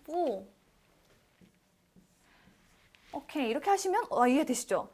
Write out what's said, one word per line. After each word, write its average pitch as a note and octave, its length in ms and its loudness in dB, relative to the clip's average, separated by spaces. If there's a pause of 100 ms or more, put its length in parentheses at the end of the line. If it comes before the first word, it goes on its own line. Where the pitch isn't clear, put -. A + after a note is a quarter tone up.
full. C#4+ 420 -2 (2750)
오케이, C#4 360 -4
이렇게 D4 200 -2
하시면 G4 400 2
어, B3 180 4
이해되시죠? B3 680 0